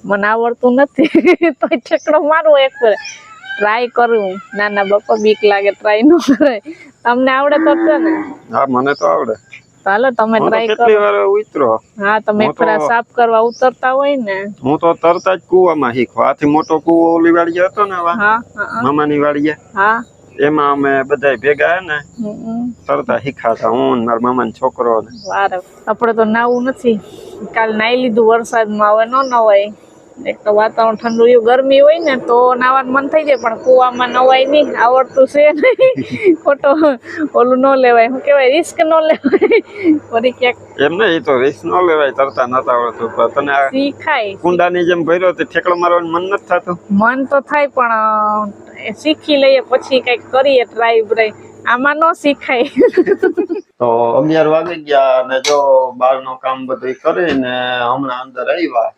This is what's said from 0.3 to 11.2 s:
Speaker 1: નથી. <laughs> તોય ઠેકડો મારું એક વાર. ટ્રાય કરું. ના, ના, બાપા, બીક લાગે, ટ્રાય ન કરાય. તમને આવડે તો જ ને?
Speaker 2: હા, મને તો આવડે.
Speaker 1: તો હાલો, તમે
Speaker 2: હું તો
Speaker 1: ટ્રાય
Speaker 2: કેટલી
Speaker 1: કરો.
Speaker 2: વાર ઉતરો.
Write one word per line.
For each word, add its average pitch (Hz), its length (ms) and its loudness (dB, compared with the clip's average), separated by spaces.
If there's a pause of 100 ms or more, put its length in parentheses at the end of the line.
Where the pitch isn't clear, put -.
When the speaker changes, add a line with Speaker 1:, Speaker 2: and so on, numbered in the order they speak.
Speaker 1:
નથી. 277 320 0 (260)
<laughs> 330 280 0
તોય 302 160 -2
ઠેકડો 302 420 -2
મારું 320 400 2
એક 539 120 2 (120)
વાર. 453 100 4 (640)
ટ્રાય 226 280 -2
કરું. 220 540 -2 (140)
ના, 208 140 -2
ના, 202 140 -2
બાપા, 202 380 0
બીક 214 220 2
લાગે, 202 280 2
ટ્રાય 214 300 0
ન 302 160 6
કરાય. 269 440 0 (420)
તમને 254 280 0
આવડે 285 240 0
તો 320 200 2
જ - 20 -4
ને? 311 560 -2 (200)
Speaker 2:
હા, 123 160 0
મને 131 240 0
તો 165 120 -4
આવડે. 156 280 -2 (500)
Speaker 1:
તો 196 80 -2
હાલો, 233 200 0
તમે 220 280 0
Speaker 2:
હું 214 60 0
તો 240 40 0
Speaker 1:
ટ્રાય 226 180 0
Speaker 2:
કેટલી 220 260 2
Speaker 1:
કરો. 208 100 4
Speaker 2:
વાર 208 100 0
ઉતરો. 196 600 0